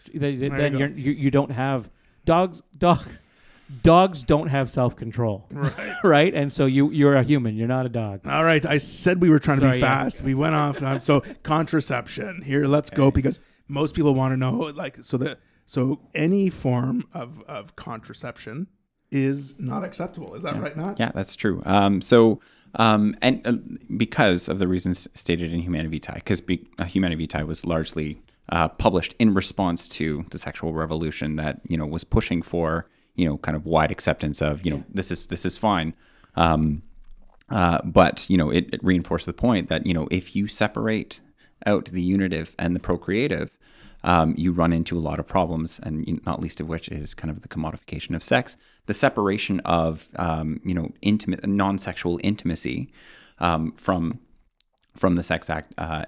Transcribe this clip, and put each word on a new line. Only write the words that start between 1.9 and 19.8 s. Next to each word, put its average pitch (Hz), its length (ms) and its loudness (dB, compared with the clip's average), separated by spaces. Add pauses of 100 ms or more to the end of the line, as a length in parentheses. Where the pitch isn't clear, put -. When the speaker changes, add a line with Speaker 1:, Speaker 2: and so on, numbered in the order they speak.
Speaker 1:
dogs, 170 360 2 (160)
dog, 175 240 4 (800)
dogs 170 420 6
don't 147 240 2
have 135 220 0
self-control. 113 800 -2
Speaker 2:
Right. 143 220 -2 (260)
Speaker 1:
<laughs> - 40 -8
Right? 160 300 6
And 143 180 -2
so 147 140 0
you, 139 260 2
you're 143 240 6
a 131 80 6
human. 120 320 2
You're 113 140 -2
not 127 160 -2
a 123 40 -4
dog. 110 380 -6
Speaker 2:
All 143 160 0
right. 160 220 4
I 147 120 2
said 180 440 0
we 180 80 6
were 151 100 8
trying 139 200 2
to 139 80 4
Speaker 1:
Sorry, 127 100 4
Speaker 2:
be - 40 0
Speaker 1:
yeah. 135 220 2
Speaker 2:
fast. - 180 -4
We 135 120 0
went 156 220 0
off. 147 260 0
Um, 135 180 -2
so 143 220 4 (120)
<laughs> - 100 -20
contraception. 156 960 -2
Here, 139 240 0
let's 147 240 2
go, 139 160 4
Speaker 1:
Okay. 135 100 6
Speaker 2:
because 139 240 0 (300)
most 143 260 -2
people 147 180 4
wanna 131 220 2
know, 131 160 0 (240)
like, 147 280 -12
so - 140 -6
the, 131 200 -4 (280)
so 135 360 -2 (120)
any 180 360 2
form 131 640 -2
of, 123 340 -12
of 104 300 -14
contraception 120 880 -12 (440)
is 139 500 -2
not 113 240 -6